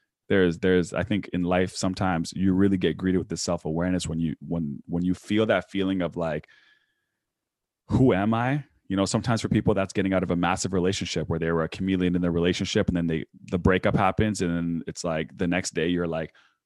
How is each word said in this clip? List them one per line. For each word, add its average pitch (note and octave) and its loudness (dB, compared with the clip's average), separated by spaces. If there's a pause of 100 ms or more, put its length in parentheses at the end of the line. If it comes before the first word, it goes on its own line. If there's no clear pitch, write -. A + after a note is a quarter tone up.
(280)
there's, F2+ 2
there's, F2+ 2
I F2 -2
think F#2+ -4
in F2+ -2
life, F2+ 0
sometimes F#2 -2
you F#2+ 2
really G2 4
get F2 0
greeted F#2 0
with D#2+ -4
this E2 -6
self-awareness F2 -2
when E2 -4
you, D#2+ -2 (120)
when, D#2+ -6
when F2 -4
you F2+ 0
feel G#2 0
that G2+ 0
feeling F#2+ -2
of, E2 -4 (140)
like, D2+ -6 (1400)
"Who B2+ 6
am G2+ 2
I?" C3 -2 (220)
You F#2+ -2
know, G2 4
sometimes A2+ 0
for - -4
people G#2+ 2
that's F#2+ 0
getting G2 0
out F2+ 2
of F2+ -4
a F2 2
massive F2+ 0
relationship F2+ 0
where E2 -2
they E2 0
were E2 2
a D#2+ -4
chameleon F#2 0
in F2 0
their F2 2
relationship F2+ 0
and F2+ 0
then E2+ 0
they, D#2+ -2 (260)
the F#2 0
breakup F#2 2
happens G#2 2
and F2 0
then E2+ -2
it's - -12
like D#2+ -4
the F2+ 0
next F2 -2
day E2 0
you're F2 0
like, D#2+ -6 (320)